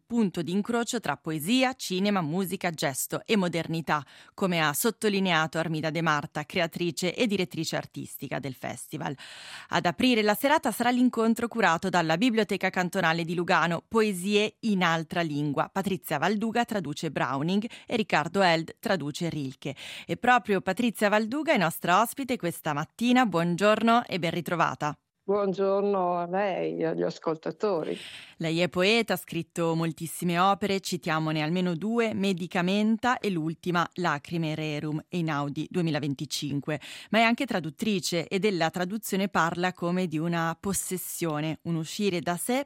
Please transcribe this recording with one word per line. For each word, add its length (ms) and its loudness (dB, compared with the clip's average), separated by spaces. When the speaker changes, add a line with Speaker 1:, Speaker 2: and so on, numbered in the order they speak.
Speaker 1:
punto 360 0
di 100 -4
incrocio 480 -2
tra 180 -2
poesia, 560 0
cinema, 480 0
musica, 500 -2
gesto 540 -4
e 100 2
modernità, 680 0
come 280 0
ha 120 2
sottolineato 840 0
Armida 320 -2
De 120 -2
Marta, 440 -2
creatrice 680 -2
e 140 0
direttrice 480 -2
artistica 640 -8
del 140 -8
festival. 600 -10
Ad 160 0
aprire 360 4
la 140 4
serata 360 2
sarà 180 0
l'incontro 580 4
curato 420 2
dalla 280 4
Biblioteca 520 2
Cantonale 540 0
di 120 -2
Lugano, 520 2
Poesie 720 2
in 220 2
altra 380 0
lingua. 480 0
Patrizia 480 -2
Valduga 480 0
traduce 460 -4
Browning 540 0
e 100 -4
Riccardo 460 2
Held 380 4
traduce 500 -2
Rilke. 460 -6
E 120 -4
proprio 440 4
Patrizia 480 0
Valduga 440 2
è 40 4
nostra 440 4
ospite 360 -2
questa 360 -4
mattina. 520 2
Buongiorno 800 4
e 140 -4
ben 120 0
ritrovata. 680 0
Speaker 2:
Buongiorno 920 2
a 60 -2
lei 520 -2
e 80 0
agli 160 -2
ascoltatori. 960 -2
Speaker 1:
Lei 240 -2
è 80 2
poeta, 460 2
ha 20 -2
scritto 580 -2
moltissime 640 -2
opere, 400 2
citiamone 640 -2
almeno 340 0
due, 380 0
Medicamenta 1040 0
e 100 -2
l'ultima, 560 -2
Lacrime 600 -2
Rerum, 540 -4
Einaudi 600 -2
duemilaventicinque. 1120 -2
Ma 100 4
è 40 6
anche 220 2
traduttrice 840 -2
e 100 -2
della 300 2
traduzione 580 -2
parla 460 0
come 340 -2
di 100 -4
una 400 0
possessione, 1080 -4
un 120 -2
uscire 460 -2
da 160 -2
sé 280 -2